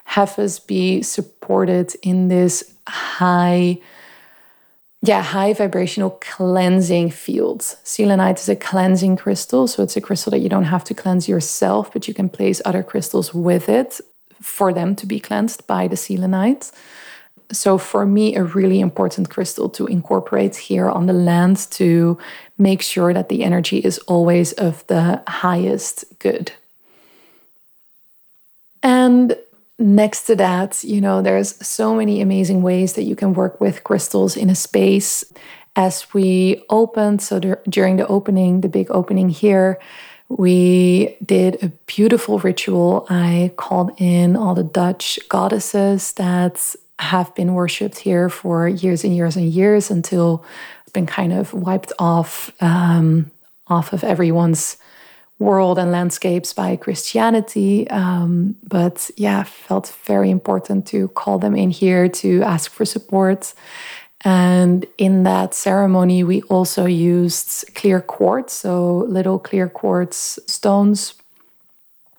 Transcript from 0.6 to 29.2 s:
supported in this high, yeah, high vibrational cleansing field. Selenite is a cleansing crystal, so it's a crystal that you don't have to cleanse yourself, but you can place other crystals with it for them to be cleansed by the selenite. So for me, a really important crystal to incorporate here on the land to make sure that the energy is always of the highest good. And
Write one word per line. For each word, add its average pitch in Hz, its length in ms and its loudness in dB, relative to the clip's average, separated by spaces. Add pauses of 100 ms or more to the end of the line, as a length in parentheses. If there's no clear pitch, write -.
supported 185 1000 -2
in 185 260 0
this 180 460 0 (140)
high, 180 920 0 (1200)
yeah, 196 200 2
high 190 300 0
vibrational 190 680 -2
cleansing 180 920 0
field. - 520 -4 (220)
Selenite 190 560 2
is - 80 -12
a 196 80 2
cleansing 185 600 0
crystal, 240 520 0
so 202 140 -2
it's 185 140 -2
a 208 40 -4
crystal 202 300 -4
that 202 100 0
you - 80 0
don't 196 160 0
have 170 200 0
to 214 100 -8
cleanse 180 340 -2
yourself, 196 640 -2
but 202 160 -8
you 214 60 -8
can 190 140 -2
place 190 360 -2
other 185 180 -2
crystals 190 500 -4
with 175 360 -2
it 247 320 0 (400)
for - 320 -2
them 175 240 -2
to 208 100 -12
be 208 140 -6
cleansed 214 480 -6
by 185 180 -2
the 185 100 -4
selenite. 190 760 -2 (800)
So 196 280 2
for 202 260 -2
me, 208 300 2
a 196 100 0
really 185 360 0
important 185 500 -2
crystal - 400 -6
to - 160 -6
incorporate 196 680 -2
here 185 320 -2
on 180 180 0
the 185 80 2
land 175 420 2 (160)
to 170 460 2 (400)
make 196 240 2
sure 175 320 0
that 185 140 -4
the - 140 -2
energy 180 360 0
is 185 220 -2
always 175 520 2
of 170 360 -4
the 170 380 0
highest 185 800 -4 (140)
good. - 340 -4 (2250)
And 254 540 4 (420)